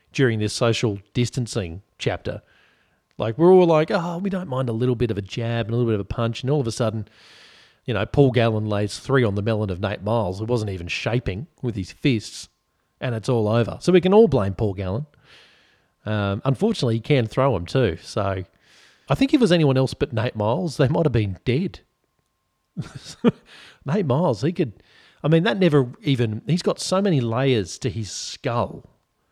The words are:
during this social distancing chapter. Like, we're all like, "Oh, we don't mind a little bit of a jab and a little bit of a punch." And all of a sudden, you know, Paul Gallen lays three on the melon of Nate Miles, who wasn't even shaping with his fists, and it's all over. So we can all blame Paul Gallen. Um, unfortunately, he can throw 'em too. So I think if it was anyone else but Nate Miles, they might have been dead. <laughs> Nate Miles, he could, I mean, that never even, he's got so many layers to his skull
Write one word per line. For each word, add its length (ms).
during 280
this 140
social 460
distancing 720
chapter. 440
Like, 200
we're 160
all 120
like, 260
"Oh, 260
we 120
don't 200
mind 180
a 60
little 220
bit 160
of 60
a 40
jab 460
and 60
a 40
little 120
bit 60
of 60
a 40
punch." 360
And 80
all 100
of 80
a 40
sudden, 360
you 80
know, 120
Paul 260
Gallen 340
lays 340
three 240
on 120
the 60
melon 280
of 100
Nate 240
Miles, 360
who 60
wasn't 260
even 180
shaping 580
with 160
his 160
fists, 560
and 160
it's 140
all 180
over. 320
So 140
we 80
can 120
all 140
blame 260
Paul 200
Gallen. 320
Um, 400
unfortunately, 500
he 60
can 240
throw 300
'em 100
too. 360
So 440
I 60
think 180
if 60
it 20
was 100
anyone 260
else 160
but 200
Nate 220
Miles, 420
they 100
might 180
have 60
been 340
dead. 340
<laughs> 1120
Nate 200
Miles, 360
he 100
could, 320
I 40
mean, 160
that 140
never 340
even, 460
he's 140
got 180
so 220
many 200
layers 580
to 100
his 220
skull 760